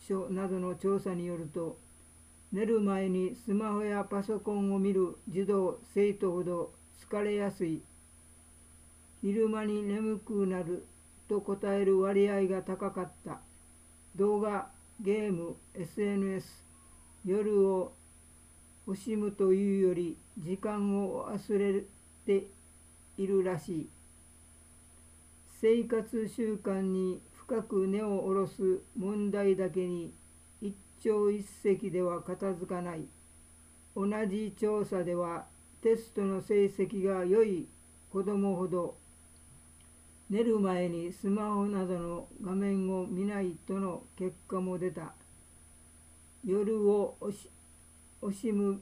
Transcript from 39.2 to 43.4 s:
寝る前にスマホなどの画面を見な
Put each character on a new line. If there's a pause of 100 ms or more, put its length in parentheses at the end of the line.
寝
る
前
に
ス
マ
ホ
な
ど
の (140)
画
面
を
見
な